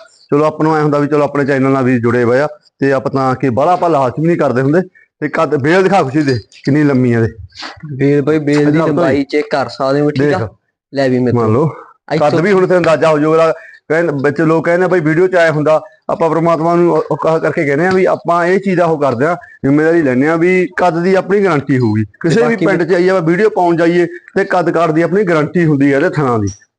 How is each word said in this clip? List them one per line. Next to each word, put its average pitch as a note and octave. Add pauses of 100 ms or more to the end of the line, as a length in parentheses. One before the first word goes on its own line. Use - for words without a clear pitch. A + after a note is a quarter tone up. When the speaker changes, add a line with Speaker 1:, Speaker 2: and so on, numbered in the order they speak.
(320)
Speaker 1:
ਚਲੋ D3
ਆਪਾਂ D#3
ਨੂੰ D#3
ਐਂ D3+
ਹੁੰਦਾ D3
ਵੀ C#3+
ਚਲੋ D3
ਆਪਣੇ C#3+
ਚੈਨਲ C3+
ਨਾਲ C3+
ਵੀ B2+
ਜੁੜੇ A#2+
ਹੋਏ A#2+
ਆ D3 (320)
ਤੇ C#3
ਆਪਾਂ C3
ਤਾਂ C3
ਕਿ C3+
ਬਾਹਲਾ C#3
ਆਪਾਂ F3
ਲਾਲਚ C3+
ਵੀ D#3
ਨਹੀਂ E3+
ਕਰਦੇ C3
ਹੁੰਦੇ। D3+ (380)
ਤੇ D3+
ਕੱਦ, D3+
ਬੇਲ D#3
ਦਿਖਾ F#3
ਖੁਸ਼ੀ C3+
ਦੇ C3+ (240)
ਕਿੰਨੀ D3
ਲੰਮੀ B2+
ਆ A#2
ਇਹਦੇ। A2+ (640)
Speaker 2:
ਬੇਲ C#3
ਬਾਈ, D3+
ਬੇਲ D3
ਦੀ D3
Speaker 1:
ਇਹਦੇ D3
ਨਾਲ D#3+
Speaker 2:
ਲੰਬਾਈ C#3+
ਚੈੱਕ D3
ਕਰ C3+
ਸਕਦੇ C3+
ਹੋ। D3
ਠੀਕ C#3+
ਆ? -
Speaker 1:
ਦੇਖ। A2 (440)
Speaker 2:
ਲੈ C3+
ਵੀ B2+
ਮਿੱਤਰੋ। A#2+
Speaker 1:
ਮੰਨ A2
ਲਓ, C#3+ (440)
Speaker 2:
ਇੱਥੋਂ D3+
Speaker 1:
ਕੱਦ D#3+
ਵੀ F#3
ਹੁਣ F#3
ਤੈਨੂੰ F3+
ਅੰਦਾਜ਼ਾ D#3+
ਹੋ D#3
ਜਾਊਗਾ। D#3+ (360)
ਕਹਿਣ, E3
ਵਿੱਚ C#3+
ਲੋਕ D#3+
ਕਹਿੰਦੇ F3
ਆ, -
"ਬਾਈ F3
ਵੀਡੀਓ D#3
'ਚ F#3
ਆਏ E3
ਹੁੰਦਾ।" D3+ (280)
ਆਪਾਂ E3
ਪ੍ਰਮਾਤਮਾ E3
ਨੂੰ F3
ਉਹ, D#3
ਉਹ D#3+
ਕਰਕੇ D#3+
ਕਹਿੰਦੇ C#3+
ਆ F#3
ਵੀ F#3+
ਆਪਾਂ E3
ਇਹ F#3
ਚੀਜ਼ F#3+
ਦਾ F3
ਉਹ D#3+
ਕਰਦੇ C3
ਆ, E3+
ਜ਼ਿੰਮੇਵਾਰੀ D#3+
ਲੈਂਦੇ C3
ਆ E3
ਵੀ F3+ (100)
ਕੱਦ E3+
ਦੀ F#3+
ਆਪਣੀ F#3+
ਗਾਰੰਟੀ D3
ਹੋਊਗੀ। A2
ਕਿਸੇ D#3+
Speaker 2:
ਤੇ A#3
Speaker 1:
ਵੀ A#3
Speaker 2:
ਬਾਕੀ F#3
Speaker 1:
ਪਿੰਡ F3
'ਚ E3
ਆਈਏ F3+
ਆਪਾਂ F#3+
ਵੀਡੀਓ F3
ਪਾਉਣ F3
ਜਾਈਏ E3+
ਤੇ -
ਕੱਦ F3+
ਕਾਠ D#3+
ਦੀ D#3
ਆਪਣੀ E3+
ਗਾਰੰਟੀ E3
ਹੁੰਦੀ C#3+
ਆ C3+
ਇਹਦੇ D3+
ਥਣਾਂ C3
ਦੀ। G2+ (320)